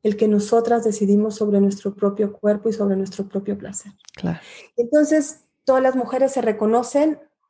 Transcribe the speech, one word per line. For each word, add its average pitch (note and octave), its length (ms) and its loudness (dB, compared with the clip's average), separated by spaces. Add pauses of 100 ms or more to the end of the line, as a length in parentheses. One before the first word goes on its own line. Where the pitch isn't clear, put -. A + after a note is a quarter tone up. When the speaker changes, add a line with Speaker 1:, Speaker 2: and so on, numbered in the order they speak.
Speaker 1:
el G#3 140 0
que A3 100 2
nosotras A#3 560 2
decidimos G#3 520 2
sobre G#3 260 0
nuestro G3 340 -2
propio G3+ 380 -2
cuerpo G#3 360 -2
y G#3 40 -2
sobre G3+ 240 -2
nuestro G3 320 -6
propio G3+ 280 -6
placer. G3+ 360 -14 (220)
Speaker 2:
Claro. E3+ 240 -6 (360)
Speaker 1:
Entonces, D4 680 0 (220)
todas C4 180 2
las C4 140 2
mujeres B3+ 380 -2
se B3 80 -2
reconocen A#3+ 760 0 (300)